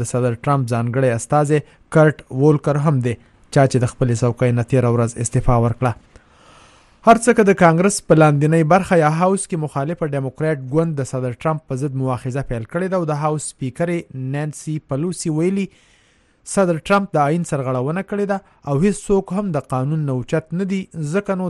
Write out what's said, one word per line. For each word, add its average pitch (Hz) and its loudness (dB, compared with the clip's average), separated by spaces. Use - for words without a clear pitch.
د 113 -8
صدر 120 -2
ټرمپ 135 0
ځانګړی 120 0
استازی 147 0
کرټ 156 4
وولکر 147 2
هم 131 0
دی، 120 -2
چا 147 6
چې - 0
د 120 -2
خپلې 120 0
څوکۍ 120 0
نه 117 -4
تیره 120 2
ورځ 117 -2
استعفا 123 2
ورکړه. 117 -2
هر 226 8
څه 233 4
که 220 6
د 196 6
کانګرس 180 4
په 175 6
لاندنۍ 151 4
برخه 185 2
یا 151 4
هاوس 190 2
کې 165 -8
مخالفه 151 -6
ډیموکراټ 139 -4
ګوند 165 0
د 127 -4
صدر 127 -6
ټرمپ 156 -2
په 131 -4
ضد 143 -4
مواخذه 131 -4
پیل 117 -6
کړې 175 -4
ده - 0
او 180 -2
د 147 -4
هاوس 156 -4
سپیکرې 139 -6
نانسي 151 -6
پلوسی 165 -4
ویلي 190 0
صدر 175 2
ټرمپ 202 0
د 156 2
آئین 156 0
سرغړونه 135 -4
کړې 202 -2
ده 196 -2
او 143 0
هیڅ 202 2
څوک 196 0
هم 202 -4
د 135 -4
قانون 143 -2
نه 131 -2
اوچت 156 -4
نه 196 -2
دي، 190 -2
ځکه 196 -2
نو 185 -4